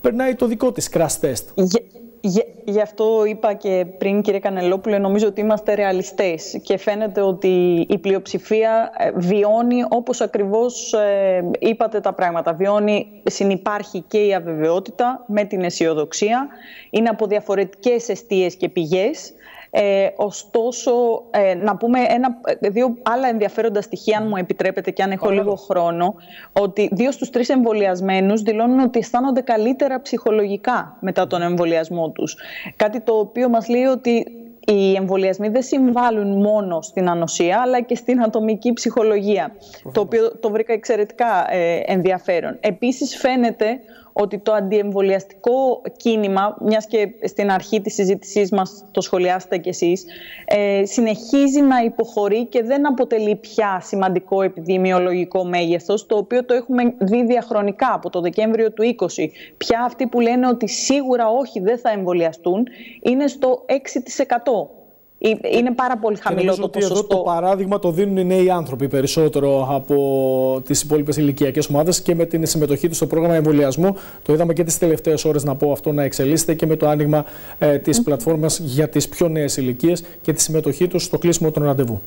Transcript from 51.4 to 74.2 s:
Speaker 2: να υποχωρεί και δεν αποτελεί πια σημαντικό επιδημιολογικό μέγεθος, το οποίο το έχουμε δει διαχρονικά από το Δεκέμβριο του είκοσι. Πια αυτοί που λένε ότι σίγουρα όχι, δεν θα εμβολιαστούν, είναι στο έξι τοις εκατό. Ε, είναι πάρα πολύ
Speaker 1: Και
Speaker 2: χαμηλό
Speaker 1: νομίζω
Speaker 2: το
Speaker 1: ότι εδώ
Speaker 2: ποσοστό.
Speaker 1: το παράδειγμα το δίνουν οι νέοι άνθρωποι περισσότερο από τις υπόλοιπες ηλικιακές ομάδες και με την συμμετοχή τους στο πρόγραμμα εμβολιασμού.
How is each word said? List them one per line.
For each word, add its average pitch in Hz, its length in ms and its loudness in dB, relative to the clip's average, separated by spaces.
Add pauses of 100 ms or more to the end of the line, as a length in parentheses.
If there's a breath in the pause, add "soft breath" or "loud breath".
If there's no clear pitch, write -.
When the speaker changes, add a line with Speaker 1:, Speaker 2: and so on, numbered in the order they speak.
Speaker 2:
να 262 220 6
υποχωρεί 226 600 0
και 240 180 -2
δεν 277 240 2
αποτελεί 233 480 2
πια 202 480 -2
σημαντικό 190 580 0
επιδημιολογικό 185 1040 0
μέγεθος, 175 600 -2
το 220 120 0
οποίο 247 280 0
το 254 80 0
έχουμε 247 440 0
δει 226 280 2
διαχρονικά 226 680 0
από 185 160 -4
το 180 120 -4
Δεκέμβριο 220 500 0
του 214 120 -2
είκοσι. 185 480 -2 (260 loud breath)
Πια 233 280 -2
αυτοί 240 220 -4
που 240 120 0
λένε 247 280 2
ότι 240 200 0
σίγουρα 254 640 0
όχι, 240 300 -2
δεν 220 180 0
θα 240 120 -2
εμβολιαστούν, 180 760 0 (340 loud breath)
είναι 269 260 2
στο 254 380 0
έξι 277 360 -2
τοις - 180 -10
εκατό. 240 500 0 (500)
Ε, - 380 0
είναι 240 140 2
πάρα 247 260 0
πολύ 208 180 -2
Speaker 1:
Και 190 80 -16
Speaker 2:
χαμηλό 180 200 0
Speaker 1:
νομίζω 190 180 2
Speaker 2:
το 202 60 -2
Speaker 1:
ότι 196 120 -4
εδώ 185 140 0
Speaker 2:
ποσοστό. 202 220 0
Speaker 1:
το 185 60 0
παράδειγμα 185 580 0
το 180 120 0
δίνουν 196 260 0
οι 185 60 2
νέοι 185 260 4
άνθρωποι 139 380 -2
περισσότερο 139 880 2
από 131 920 2
τις 143 160 0
υπόλοιπες 147 360 0
ηλικιακές 143 520 0
ομάδες 156 320 2
και 175 140 0
με 165 100 2
την 165 200 -2
συμμετοχή 151 420 0
τους 165 100 -2
στο 160 100 0
πρόγραμμα 165 280 2
εμβολιασμού. 156 600 2 (280 loud breath)